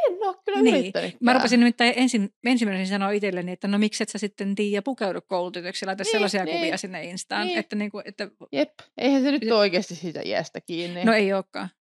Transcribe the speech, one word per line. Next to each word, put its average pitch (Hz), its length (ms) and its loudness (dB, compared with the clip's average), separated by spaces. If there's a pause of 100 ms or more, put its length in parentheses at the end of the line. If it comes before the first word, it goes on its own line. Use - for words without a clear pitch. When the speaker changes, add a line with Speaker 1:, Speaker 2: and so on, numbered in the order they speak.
Speaker 1:
en 359 80 -4 (100)
oo 370 180 -6
kyllä 403 160 0
Speaker 2:
Niin. 427 140 6
Speaker 1:
yrittänytkään. 185 460 -2
Speaker 2:
Mä 240 120 6
rupesin 247 260 4
nimittäin 240 360 4
ensin, 240 340 2 (160)
ensimmäisenä 214 400 0
sanoa 196 260 0
itselleni, 180 400 -2
että 180 160 -6
no 202 100 2
mikset 214 320 0
sä - 80 -8
sitten, 196 380 -6
Tiia, 202 260 0
pukeudu 202 460 -4
koulutytöksi 180 580 -6
ja - 20 -6
laita 190 160 -4
Speaker 1:
Niin, 453 80 -2
Speaker 2:
sellaisia 208 340 2
Speaker 1:
niin. 320 120 -2
Speaker 2:
kuvia 330 200 -2
sinne 185 260 -10
Instaan, 196 440 -6
Speaker 1:
Niin. 349 120 -2
Speaker 2:
että - 160 -6
niinku, 208 300 -6
että 202 240 -10 (220)
Speaker 1:
Jep, 285 180 0 (280)
eihän 269 240 2
se 277 100 2
nyt 269 140 0
Speaker 2:
Se 226 80 2
Speaker 1:
ole 220 60 6
oikeasti 185 360 2
siitä 160 300 -8
iästä 107 360 -4
kiinni. 175 440 -6
Speaker 2:
No 226 80 4
ei 202 200 2
ookaan, 190 360 -6 (120)